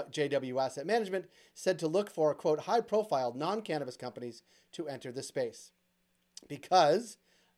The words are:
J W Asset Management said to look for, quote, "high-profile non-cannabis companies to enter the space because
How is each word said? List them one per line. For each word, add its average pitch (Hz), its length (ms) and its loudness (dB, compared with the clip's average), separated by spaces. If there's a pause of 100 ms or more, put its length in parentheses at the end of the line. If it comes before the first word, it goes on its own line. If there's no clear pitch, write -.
J 143 200 0
W 131 280 -2
Asset 135 300 -2
Management 196 400 0 (260)
said 185 240 0
to 160 100 0
look 196 220 0
for, 156 240 2
quote, 151 280 0
"high-profile 202 760 0
non-cannabis 156 600 -2
companies 123 460 -10 (300)
to 160 160 -8
enter 131 240 -8
the 127 100 -8
space - 500 -6 (760)
because 170 720 4 (400)